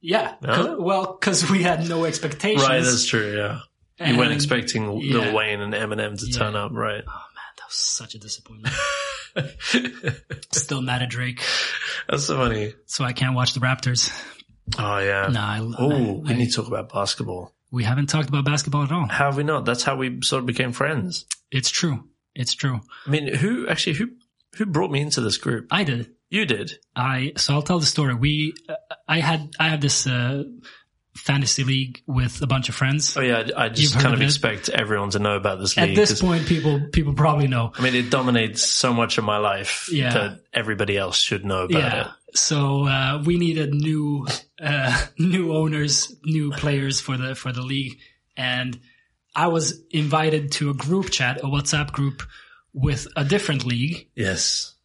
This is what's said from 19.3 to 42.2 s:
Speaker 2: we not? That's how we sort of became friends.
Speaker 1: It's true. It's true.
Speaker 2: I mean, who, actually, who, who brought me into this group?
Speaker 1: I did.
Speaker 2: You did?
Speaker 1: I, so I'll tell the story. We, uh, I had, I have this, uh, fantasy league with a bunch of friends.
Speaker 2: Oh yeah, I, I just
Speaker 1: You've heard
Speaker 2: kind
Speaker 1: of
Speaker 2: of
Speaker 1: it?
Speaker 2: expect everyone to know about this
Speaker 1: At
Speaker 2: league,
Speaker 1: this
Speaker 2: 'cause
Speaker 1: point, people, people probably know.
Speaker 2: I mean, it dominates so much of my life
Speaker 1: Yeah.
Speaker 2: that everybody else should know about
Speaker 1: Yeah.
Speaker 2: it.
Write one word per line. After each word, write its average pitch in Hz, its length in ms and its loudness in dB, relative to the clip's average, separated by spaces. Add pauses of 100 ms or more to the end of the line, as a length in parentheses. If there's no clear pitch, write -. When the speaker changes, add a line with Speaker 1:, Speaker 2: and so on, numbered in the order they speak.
Speaker 2:
we 147 80 0
not? 147 200 0
That's 123 180 0
how 135 140 0
we 127 260 -2
sort 135 180 0
of 123 60 -4
became 127 260 0
friends. 156 540 -2 (240)
Speaker 1:
It's 131 200 0
true. 139 340 0 (300)
It's 127 200 -2
true. 127 260 -2 (260)
Speaker 2:
I 143 40 -4
mean, 147 240 0
who, 220 340 0
actually, 165 280 0
who, 233 140 -2 (460)
who 214 100 -2
brought 170 240 0
me 139 100 0
into 147 200 0
this 107 180 0
group? - 320 -2
Speaker 1:
I 208 140 4
did. 120 260 -2 (200)
Speaker 2:
You 202 160 2
did? 117 320 -2 (180)
Speaker 1:
I, 131 400 0
so - 180 2
I'll 147 80 2
tell 175 160 2
the 151 80 2
story. 135 280 2
We, 151 400 0 (140)
uh, - 60 -8 (340)
I 160 120 2
had, 156 380 0
I 160 100 2
have 156 120 0
this, 143 260 2
uh, 127 380 0 (680)
fantasy 139 480 0
league 131 440 -2
with 127 340 0
a 147 60 -2
bunch 127 240 2
of - 40 -6
friends. 143 440 0
Speaker 2:
Oh - 20 0
yeah, 120 340 2
I, 131 100 2
I 110 40 0
just 113 140 2
Speaker 1:
You've 147 100 4
heard 127 100 4
Speaker 2:
kind 127 120 6
Speaker 1:
of 110 60 2
Speaker 2:
of - 20 4
Speaker 1:
it? - 60 4
Speaker 2:
expect 110 420 0
everyone 104 400 0
to 101 80 -2
know 104 180 2
about 98 240 0
this 95 160 0
Speaker 1:
At 175 120 4
Speaker 2:
league, 190 80 2
Speaker 1:
this 208 160 6
Speaker 2:
'cause 208 100 0
Speaker 1:
point, 170 240 2
people, 151 340 2 (100)
people 147 220 2
probably 147 360 4
know. 120 280 0
Speaker 2:
I 123 60 -2
mean, 127 120 2
it 123 140 2
dominates 120 580 2
so - 280 2
much 117 240 2
of 110 60 0
my 104 120 0
life 101 560 -2
Speaker 1:
Yeah. 135 220 2
Speaker 2:
that 104 260 0 (140)
everybody 104 420 0
else 95 240 0
should 95 240 0
know 95 200 0
about 156 140 2
Speaker 1:
Yeah. 127 280 0
Speaker 2:
it. - 320 -8